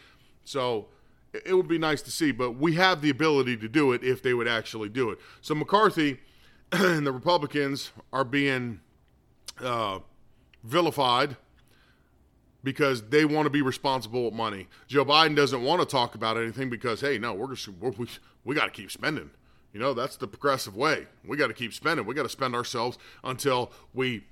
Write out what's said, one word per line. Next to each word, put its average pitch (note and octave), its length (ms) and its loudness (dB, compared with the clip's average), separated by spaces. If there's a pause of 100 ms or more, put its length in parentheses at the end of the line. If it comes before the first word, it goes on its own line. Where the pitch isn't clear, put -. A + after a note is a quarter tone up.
(420)
So B2 440 -2 (460)
it, - 140 -10
it F#3 80 2
would F3+ 140 4
be E3 100 2
nice D#3 240 0
to - 80 -14
see, D3 220 2
but A#2+ 200 -2
we D3+ 220 2
have F3+ 280 4
the D3+ 80 4
ability C3 480 2
to A2 100 -6
do C3+ 240 4
it A#2+ 100 -2
if B2+ 200 0
they B2+ 120 2
would A#2 140 0
actually A2 400 -4
do A2+ 220 -2
it. F2+ 80 -8 (240)
So D#3 120 -4
McCarthy D#3 640 2 (280)
<clears throat> - 260 -16
and F3 340 2
the C#3 60 0
Republicans C#3+ 800 -2 (200)
are C3 120 0
being, B2 560 0 (800)
uh, A2+ 400 -2 (640)
vilified C3+ 720 2 (1300)
because C3 460 0
they D3+ 140 6
want D3+ 220 0
to C#3+ 40 0
be C#3+ 120 0
responsible B2+ 640 -2
with G#2+ 100 -2
money. G#2 320 -4 (220)
Joe C#3 160 4
Biden D3+ 320 6
doesn't C3+ 260 4
want D#3+ 180 4
to D3 60 2
talk A#2+ 300 0
about A2 200 0
anything A2+ 320 -4
because, A2+ 320 -4
hey, C#3 160 0
no, A2 160 -4
we're B2 220 -6
just, - 140 -12
we're, G2 220 -6
we, A#2+ 180 -6 (360)
we B2+ 120 -4
gotta A2+ 160 0
keep G2 180 -14
spending. B2 400 -4 (420)
You G2+ 60 -12
know, C3 160 -2
that's B2 220 -4
the B2 100 -8
progressive B2 500 -2
way. B2+ 300 0 (180)
We B2+ 120 -6
gotta C3 180 0
keep A2+ 180 -6
spending. D3 340 -2
We A#2+ 80 -4
gotta C#3+ 140 -2
spend B2+ 280 -4
ourselves A#2+ 420 -4 (240)
until B2+ 480 0 (240)
we B2 380 -4